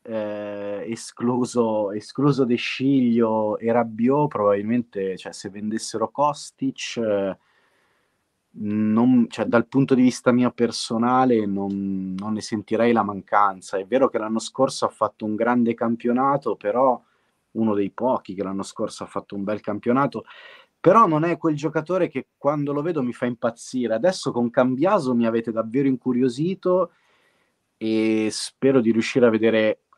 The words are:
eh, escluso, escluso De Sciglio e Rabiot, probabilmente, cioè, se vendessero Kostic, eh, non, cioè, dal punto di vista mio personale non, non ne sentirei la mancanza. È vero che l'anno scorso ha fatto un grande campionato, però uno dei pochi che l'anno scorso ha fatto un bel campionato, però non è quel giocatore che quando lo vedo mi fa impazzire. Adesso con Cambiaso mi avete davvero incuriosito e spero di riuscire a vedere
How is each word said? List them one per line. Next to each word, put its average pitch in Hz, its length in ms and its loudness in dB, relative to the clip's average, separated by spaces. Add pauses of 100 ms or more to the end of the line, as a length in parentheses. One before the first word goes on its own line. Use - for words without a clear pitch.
eh, 104 840 -8
escluso, 117 1040 -2
escluso 131 540 2
De 120 100 2
Sciglio 117 1040 2
e 117 140 -2
Rabiot, 120 560 2
probabilmente, 101 880 0
cioè, 87 160 -12
se - 160 -10
vendessero 107 600 -6
Kostic, - 880 -4
eh, 101 400 -2 (1200)
non, 110 720 2
cioè, 110 160 -4
dal 117 220 2
punto 135 280 2
di 127 60 2
vista 127 300 2
mio 123 200 2
personale 120 960 0
non, 98 720 -4
non 107 160 -6
ne 104 80 -6
sentirei 113 520 0
la 110 100 2
mancanza. 101 760 -2
È 95 80 -4
vero 123 220 2
che 117 100 -2
l'anno 110 220 -2
scorso - 460 -2
ha 101 40 0
fatto - 360 -4
un 107 100 -4
grande 117 380 0
campionato, 120 840 -2
però 120 440 0 (520)
uno 110 220 0
dei 101 160 0
pochi 120 440 -4
che 95 100 -6
l'anno 95 200 -6
scorso - 400 -8
ha 90 40 -12
fatto - 280 -10
un 101 80 -6
bel 104 160 -4
campionato, 117 640 -2 (560)
però 196 260 8
non 156 200 2
è 170 120 0
quel 160 180 0
giocatore 156 520 -2
che 131 200 -8 (100)
quando 143 340 -2
lo 143 100 -2
vedo 156 220 -2
mi 123 80 -2
fa 123 140 -6
impazzire. 120 680 -4
Adesso 143 380 -2
con 120 180 0
Cambiaso 131 640 2
mi 117 120 4
avete 113 260 0
davvero 113 360 0
incuriosito 135 1040 0 (840)
e 110 560 0
spero - 480 0
di 113 120 2
riuscire 113 340 2
a 117 40 8
vedere 110 500 2 (180)